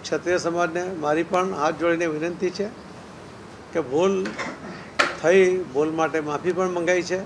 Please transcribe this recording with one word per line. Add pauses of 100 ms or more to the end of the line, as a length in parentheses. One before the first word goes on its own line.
ક્ષત્રિય
સમાજને
મારી
પણ
હાથ
જોડીને
વિનંતી
છે (1040)
કે
ભૂલ (960)
થઈ, (100)
ભૂલ
માટે
માફી
પણ
મંગાઈ
છે.